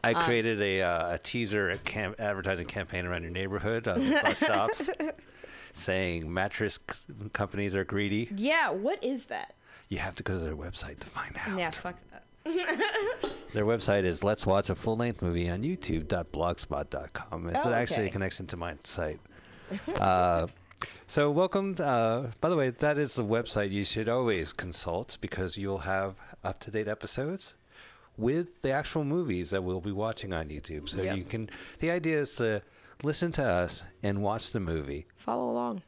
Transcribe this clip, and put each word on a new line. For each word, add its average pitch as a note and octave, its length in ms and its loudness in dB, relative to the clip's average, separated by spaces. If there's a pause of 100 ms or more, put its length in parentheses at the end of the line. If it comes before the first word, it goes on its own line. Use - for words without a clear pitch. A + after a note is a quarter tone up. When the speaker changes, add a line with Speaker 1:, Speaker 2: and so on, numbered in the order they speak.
Speaker 1:
I A#2 100 6
Speaker 2:
Uh, E3+ 120 4
Speaker 1:
created A2+ 360 4
a, F#2+ 200 4
uh, F2 340 2
a - 20 -2
teaser G2+ 680 2
cam-, G#2 340 -2
advertising F#2+ 460 0
campaign F2+ 400 -4
around F2 180 -2
your E2 80 -6
neighborhood G2+ 560 -2
on G2+ 140 2
the C4+ 220 2
bus - 160 2
Speaker 2:
<laughs> - 0 -
Speaker 1:
stops D#4+ 500 2 (840)
saying F2 600 0
mattress F#2+ 480 0 (120)
c-, - 220 -12 (180)
companies G2+ 440 0
are F#2+ 100 2
greedy. G2+ 500 0
Speaker 2:
Yeah, C#4 360 2
what G#3+ 320 -2
is C4 240 -2
that? - 260 -8 (340)
Speaker 1:
You F#2 120 -4
have F#2 160 -6
to - 80 -10
go F#2+ 140 -2
to E2 60 -2
their D#2 120 -4
website - 440 -8
to - 80 -12
find - 300 -8 (100)
out. G3 100 -2
Speaker 2:
Yeah, E3+ 140 0
fuck F3 240 -8 (160)
that. - 120 -20 (220)
<laughs> F#4+ 920 0 (180)
Speaker 1:
Their G#2+ 120 2
website G2+ 400 4
is E2+ 180 0
Let's G#2 220 2
Watch G2 240 4
a F#2 60 2
Full A2+ 200 0
Length A#2+ 280 -2
Movie F2 260 2
on F2+ 140 -2
YouTube E2 440 -2
dot F2 240 -2
blogspot D#2 580 -2
dot C#2 240 -8
com. E2+ 360 -6
It's - 160 0
Speaker 2:
Oh, A#2+ 80 2
Speaker 1:
actually A#2 240 2
a A2+ 80 0
Speaker 2:
okay. F#2 60 -2
Speaker 1:
connection F#2+ 360 -4
to - 100 -8
my E2+ 260 -6
site. D#2 360 -4 (800)
Uh, F2+ 480 6 (600)
so D3 240 4
welcome. F#3 480 2
Uh, B2 480 4 (120)
by D#3+ 100 2
the F3+ 60 4
way, C3+ 140 4
that D3 300 2
is C#3+ 160 0
the A#2+ 100 2
website G#2 460 2
you G2+ 120 2
should A2 240 0
always A2+ 460 2
consult F2+ 680 -4
because F#2+ 380 -4
you'll G2 220 -2
have F#2+ 360 0 (280)
up-to-date G#2 440 -2
episodes C3+ 680 -4 (600)
with D3+ 440 0
the C3+ 100 0
actual D3+ 320 0
movies C#3 460 0
that G2 140 0
we'll F2+ 180 0
be G2+ 100 -4
watching G#2 400 -2
on D#2+ 180 -2
YouTube. D2+ 400 -8
So F#2+ 120 -4
Speaker 2:
Yep. G2 160 0
Speaker 1:
you F#2 60 -4
can. A2 260 -6 (300)
The D#3+ 120 0
idea D#3+ 300 2
is C3+ 160 -2
to A2 240 2 (420)
listen D#3 300 2
to C#3+ 120 2
us F2+ 380 2 (180)
and G2+ 220 0
watch F#2+ 280 0
the A#2 80 0
movie D#2 480 -4 (100)
Speaker 2:
Follow A#2+ 340 -2
along. A#2+ 360 -2